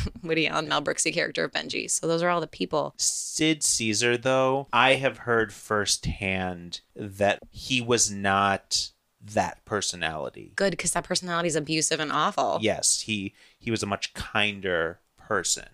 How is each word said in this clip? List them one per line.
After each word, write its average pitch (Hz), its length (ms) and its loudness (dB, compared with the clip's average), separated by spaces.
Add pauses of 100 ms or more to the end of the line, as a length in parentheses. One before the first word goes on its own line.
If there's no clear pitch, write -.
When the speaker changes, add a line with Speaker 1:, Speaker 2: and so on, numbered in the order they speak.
Speaker 1:
<laughs> - 140 -12
Woody 160 260 0
Allen 156 200 -2
Mel 147 140 0
Brooksy - 320 0
character 160 300 -2
of - 80 -6
Benji. - 380 -4
So - 160 -2
those 165 160 0
are 175 60 2
all 175 120 0
the 160 60 -4
people. 147 520 -4
Speaker 2:
Sid - 640 0
Caesar, 120 560 2
though, 131 560 2
I 131 200 8
have 131 240 -2
heard 113 340 0
firsthand 92 1300 -2 (140)
that 101 440 2 (120)
he - 300 -2
was 117 300 2
not 98 800 2 (320)
that 104 420 -2
personality. 80 920 -4
Speaker 1:
Good, 190 220 0
'cause 175 140 -2
that 175 120 0
personality 175 440 -2
is 156 80 0
abusive 156 440 0
and 147 120 0
awful. 143 480 2
Speaker 2:
Yes, - 420 2
he, 101 300 -4 (260)
he - 120 -6
was 113 120 0
a 107 40 -4
much - 280 -4
kinder 95 840 0 (180)
person. - 580 -2